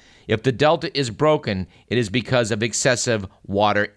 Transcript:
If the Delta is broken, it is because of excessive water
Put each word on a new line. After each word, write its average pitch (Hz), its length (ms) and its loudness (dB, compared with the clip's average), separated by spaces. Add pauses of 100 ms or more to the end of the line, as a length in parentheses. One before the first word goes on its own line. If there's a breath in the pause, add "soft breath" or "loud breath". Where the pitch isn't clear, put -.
(280 soft breath)
If 110 160 -2
the 131 80 2
Delta 151 440 0
is 135 140 -2
broken, 127 560 0 (220 soft breath)
it 117 100 -2
is 117 120 0
because 117 420 0
of 107 100 -2
excessive 117 640 0 (220 soft breath)
water 104 500 2